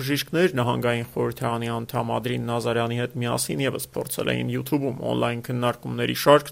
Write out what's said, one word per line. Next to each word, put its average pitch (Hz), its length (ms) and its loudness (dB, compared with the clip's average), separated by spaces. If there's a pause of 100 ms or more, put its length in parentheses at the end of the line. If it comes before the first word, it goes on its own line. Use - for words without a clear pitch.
բժիշկներ 143 560 0
նահանգային 120 560 0
խորհրդարանի 117 640 -2
անդամ 117 400 -4
Ադրին 120 300 -2
Նազարյանի 117 500 0
հետ 123 200 -2
միասին 127 500 0
ևս - 180 -2 (120)
փորձել - 360 -2
էին 123 240 0
YouTube-ում 135 500 -2
on-line 120 360 0
քննարկումների 120 760 -2
շարք 143 340 6